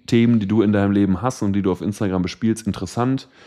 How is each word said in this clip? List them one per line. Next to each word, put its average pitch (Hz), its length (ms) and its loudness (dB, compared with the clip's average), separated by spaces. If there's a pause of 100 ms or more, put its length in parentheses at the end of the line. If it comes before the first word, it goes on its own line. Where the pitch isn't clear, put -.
Themen, 117 340 4
die 98 60 -2
du 107 160 2
in 107 100 2
deinem 101 200 2
Leben 95 280 2
hast - 220 -4
und 101 120 0
die 101 80 2
du 95 100 2
auf 87 100 -4
Instagram 92 400 -2
bespielst, 110 440 -2
interessant. 117 640 -4 (180)